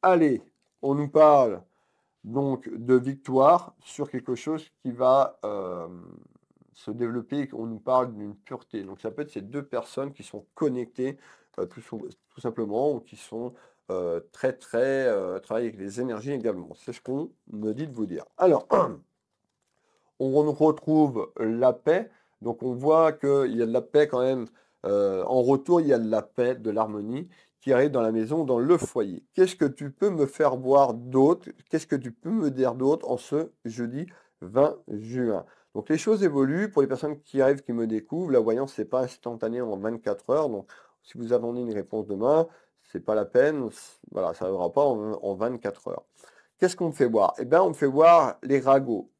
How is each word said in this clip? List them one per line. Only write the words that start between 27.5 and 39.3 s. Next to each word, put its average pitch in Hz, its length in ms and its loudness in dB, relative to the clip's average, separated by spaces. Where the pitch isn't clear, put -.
qui 131 120 2
arrive 135 160 4
dans 127 140 0
la 110 80 2
maison, 113 320 -2
dans 127 160 0
le 156 180 4
foyer. 101 460 -4
Qu'est-ce 185 220 2
que 151 100 0
tu 139 240 -6
peux 196 220 -2
me 147 160 0
faire 139 280 0
voir 131 380 4
d'autre ? 131 560 2
Qu'est-ce 160 180 -2
que 147 80 -2
tu 127 160 -6
peux - 180 -14
me 185 220 0
dire 127 240 0
d'autre 135 340 0
en 123 80 -2
ce 151 320 -4
jeudi 120 400 -8
vingt 123 360 2
juin ? 110 580 -4
Donc - 160 -8
les 156 80 2
choses 214 260 2
évoluent. 151 460 2
Pour 151 140 2
les 135 40 2
personnes 147 340 -6
qui 135 200 -2
arrivent, 139 220 2
qui 123 100 -8
me 117 140 -2
découvrent, 147 440 -4
la 127 80 6
voyance, 117 340 0
c'est 143 120 -6
pas 131 160 -2
instantané 120 580 -6